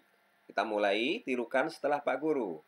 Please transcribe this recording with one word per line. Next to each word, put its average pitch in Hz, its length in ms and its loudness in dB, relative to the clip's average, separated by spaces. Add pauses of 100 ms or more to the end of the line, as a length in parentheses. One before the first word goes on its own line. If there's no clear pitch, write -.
(520)
Kita 104 160 0
mulai, 107 560 2
tirukan 131 480 0
setelah 143 320 -2
Pak 139 160 0
Guru. 127 480 -2